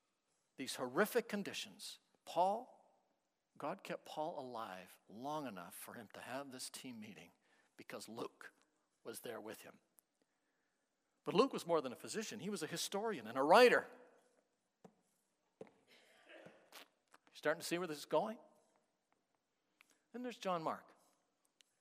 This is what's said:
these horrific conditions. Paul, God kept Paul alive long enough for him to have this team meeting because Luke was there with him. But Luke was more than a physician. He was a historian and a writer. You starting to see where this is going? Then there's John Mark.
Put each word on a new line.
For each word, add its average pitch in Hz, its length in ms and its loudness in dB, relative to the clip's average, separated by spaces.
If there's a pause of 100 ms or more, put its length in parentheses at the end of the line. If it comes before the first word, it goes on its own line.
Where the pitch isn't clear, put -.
(560)
these 131 200 -6
horrific 185 520 2
conditions. 139 720 -6 (260)
Paul, 202 440 2 (920)
God 165 240 -6
kept - 240 -8
Paul 156 320 -4
alive 110 560 -8 (140)
long 139 380 -4
enough 92 280 -10
for - 200 -12
him 113 200 -12
to 95 60 -12
have 131 320 -8
this 127 180 -10
team 120 300 -12
meeting 87 300 -16 (460)
because - 320 -12
Luke - 440 -10 (520)
was 113 160 -8
there 113 200 -8
with 107 220 -10
him. - 120 -18 (1500)
But 147 100 -2
Luke 247 180 6
was 202 140 -6
more 165 140 4
than 131 120 -4
a 110 40 -10
physician. 143 420 -6
He 170 120 -6
was 190 120 -4
a 147 60 -4
historian 196 580 -4
and 113 100 -6
a 135 60 4
writer. 185 460 10 (1700)
You - 60 -16 (1700)
starting 156 260 2
to - 60 -6
see 170 120 0
where 180 80 -2
this 151 120 -4
is - 80 -10
going? 196 300 2 (1800)
Then 240 100 -6
there's 247 160 -6
John 175 240 0
Mark. 120 220 -2 (960)